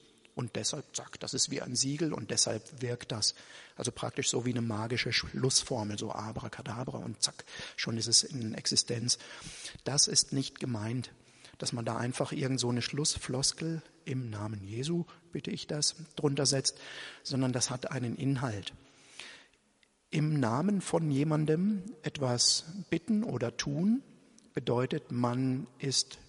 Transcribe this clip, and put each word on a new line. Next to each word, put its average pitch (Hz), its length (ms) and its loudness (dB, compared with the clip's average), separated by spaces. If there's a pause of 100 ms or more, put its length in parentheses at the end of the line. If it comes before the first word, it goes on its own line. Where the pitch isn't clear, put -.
(340)
Und 123 220 -2
deshalb, 135 400 -4
zack, - 240 -10
das - 140 -6
ist - 180 2
wie 135 100 -2
ein 123 140 -4
Siegel 143 380 2
und 113 180 -4
deshalb 113 500 0
wirkt 120 300 -4
das. 110 240 0 (400)
Also - 160 -2
praktisch - 380 -2
so 120 160 2
wie 127 60 2
eine 120 100 2
magische 117 520 0
Schlussformel, 120 840 2
so 110 120 -4
Abracadabra 110 840 -6
und 113 240 -8
zack, - 240 -2 (300)
schon 117 220 -2
ist 110 100 -2
es 113 160 6
in 117 300 -4
Existenz. 120 680 0 (640)
Das 139 240 4
ist - 260 2
nicht 135 260 -2
gemeint, 117 520 -2 (480)
dass 139 140 -4
man 117 120 -2
da 117 100 0
einfach 123 360 -2
irgend 135 280 0
so 123 100 2
eine 120 120 2
Schlussfloskel, 147 1040 0 (200)
„Im 131 280 -4
Namen 104 320 -4
Jesu 139 420 -2 (260)
bitte - 200 -6
ich - 160 -6
das“, 151 280 0 (200)
drunter 143 320 2
setzt, 135 320 2 (420)
sondern 131 320 2
das 123 160 2
hat - 220 -4
einen 123 240 -2
Inhalt. 127 580 -2 (1400)
Im 151 280 4
Namen 156 420 4
von 165 300 2
jemandem 156 720 4 (200)
etwas 127 640 2 (240)
bitten 208 340 2
oder 117 340 -2
tun, 185 440 2 (520)
bedeutet, 127 580 0
man 127 560 2 (120)
ist - 500 0